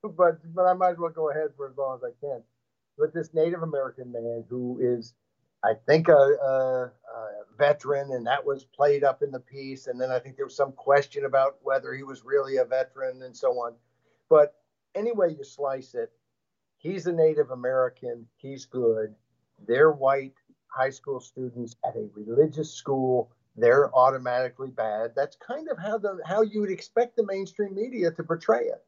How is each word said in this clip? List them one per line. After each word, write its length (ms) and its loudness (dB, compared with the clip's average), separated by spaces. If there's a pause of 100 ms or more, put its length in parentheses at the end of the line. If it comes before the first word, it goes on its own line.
But, 360 2 (140)
but 120 2
I 80 6
might 180 2
as 80 -8
well 100 -4
go 220 -2
ahead 260 -4
for 100 -8
as 80 -16
long 220 -6
as 60 -12
I 220 -12
can. 180 -10 (520)
But 160 0
this 220 -8
Native 300 0
American 480 -6
man 360 -8
who 320 -8
is, 340 -2 (480)
I 120 2 (120)
think, 220 4
a, 60 8
a, 720 4
a 440 -16 (280)
veteran, 560 0
and 140 -4
that 180 0
was 180 -4
played 400 2
up 180 2
in 100 -2
the 100 -10
piece. 460 -14
And 120 -8
then 100 -2
I 100 0
think 180 -12
there 80 -6
was 100 -18
some 160 -2
question 540 0
about 360 2
whether 320 -4
he 100 -10
was 200 -14
really 320 0
a 80 2
veteran 600 -4
and 120 -18
so 240 0
on. 140 -6 (560)
But 260 6 (400)
anyway 420 0
you 60 -14
slice 520 -8
it, 180 -8 (640)
he's 300 -8
a 40 -2
Native 400 2
American. 720 -2 (120)
He's 300 -16
good. 460 0 (540)
They're 240 6
white 440 0 (320)
high 240 -2
school 280 -10
students 640 -12
at 140 -6
a 180 -8
religious 580 0
school. 600 -2 (240)
They're 360 4
automatically 760 2
bad. 440 -4
That's 220 -4
kind 320 -12
of 100 -6
how 200 -4
the, 260 -6
how 200 2
you 180 -2
would 100 -2
expect 460 -2
the 80 2
mainstream 500 -6
media 360 -2
to 120 -10
portray 420 0
it. 220 -8